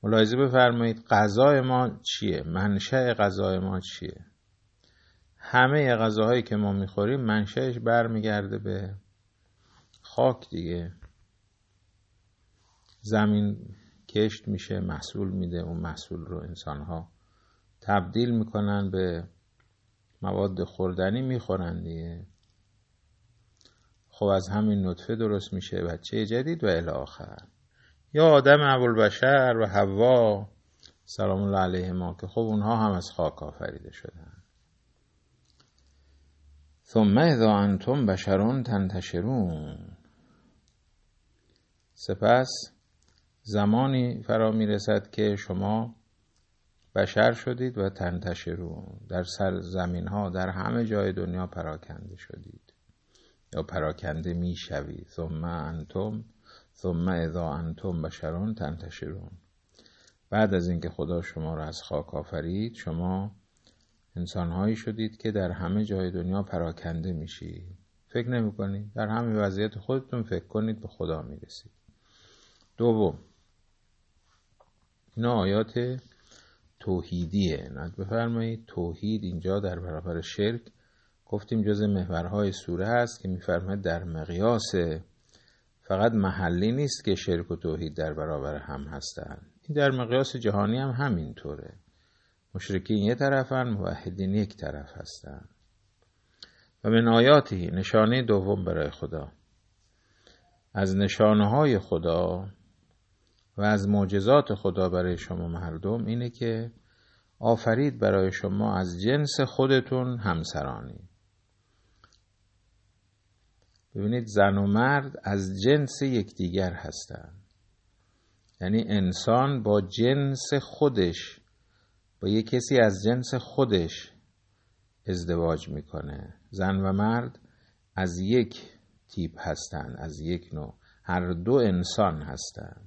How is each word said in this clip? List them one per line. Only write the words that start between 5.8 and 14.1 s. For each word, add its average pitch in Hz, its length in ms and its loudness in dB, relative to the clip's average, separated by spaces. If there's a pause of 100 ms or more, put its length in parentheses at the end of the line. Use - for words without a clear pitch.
غذاهایی 110 460 4
که 107 140 -4
ما 104 160 0
می‌خوریم 101 480 0
منشأش 117 580 -2
برمیگرده 110 800 0
به 101 360 -6 (1080)
خاک - 480 0
دیگه. 85 420 -6 (2250)
زمین 104 680 2 (340)
کشت 107 400 -2